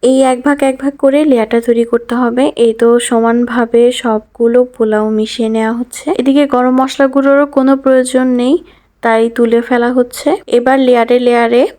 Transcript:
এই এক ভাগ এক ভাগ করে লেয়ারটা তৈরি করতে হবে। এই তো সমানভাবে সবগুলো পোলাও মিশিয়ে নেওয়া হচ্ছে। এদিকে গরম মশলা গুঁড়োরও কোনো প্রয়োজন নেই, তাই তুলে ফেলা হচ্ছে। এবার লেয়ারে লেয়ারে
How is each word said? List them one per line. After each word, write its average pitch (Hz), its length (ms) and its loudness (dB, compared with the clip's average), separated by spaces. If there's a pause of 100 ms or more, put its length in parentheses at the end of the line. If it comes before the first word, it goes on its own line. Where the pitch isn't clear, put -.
এই 262 220 2
এক 254 200 0
ভাগ 285 200 0
এক 262 140 -2
ভাগ 277 200 -6
করে 285 280 2
লেয়ারটা 233 360 0
তৈরি 233 220 0
করতে 233 320 -4
হবে। 247 400 0
এই 226 180 2
তো 233 260 2
সমানভাবে 240 920 0
সবগুলো 233 720 -2
পোলাও 220 460 -2
মিশিয়ে 220 400 -4
নেওয়া 220 240 -2
হচ্ছে। 247 440 -8
এদিকে 269 280 2
গরম 254 380 0
মশলা 269 240 0
গুঁড়োরও 277 380 2
কোনো 269 320 0
প্রয়োজন 254 500 0
নেই, 254 360 0 (380)
তাই 226 280 0
তুলে 233 320 0
ফেলা 240 300 -2
হচ্ছে। 247 460 -2 (100)
এবার 247 320 0
লেয়ারে 247 400 2
লেয়ারে 240 480 0 (100)